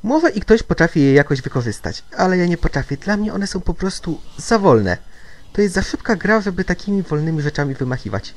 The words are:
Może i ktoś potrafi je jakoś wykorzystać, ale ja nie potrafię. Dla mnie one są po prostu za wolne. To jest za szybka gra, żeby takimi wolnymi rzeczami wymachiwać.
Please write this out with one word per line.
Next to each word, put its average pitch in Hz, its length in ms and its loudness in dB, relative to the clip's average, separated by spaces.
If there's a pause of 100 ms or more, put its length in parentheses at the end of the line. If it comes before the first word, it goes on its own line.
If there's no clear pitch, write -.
Może 311 260 2
i 196 120 -2
ktoś 220 220 4
potrafi 165 380 2
je 139 120 6
jakoś 139 280 4
wykorzystać, 117 640 -6 (140)
ale 185 200 2
ja 180 80 2
nie 175 120 2
potrafię. - 400 -2
Dla 202 200 -2
mnie 214 160 -2
one 196 140 -4
są 190 120 -6
po 180 140 -2
prostu 185 480 -4 (160)
za 226 220 0
wolne. 120 380 4 (560)
To 202 80 0
jest 196 140 0
za 196 60 2
szybka - 340 -2
gra, 208 260 2
żeby 185 220 -4
takimi 196 400 -2
wolnymi 156 380 -2
rzeczami 143 340 -2
wymachiwać. 117 600 -4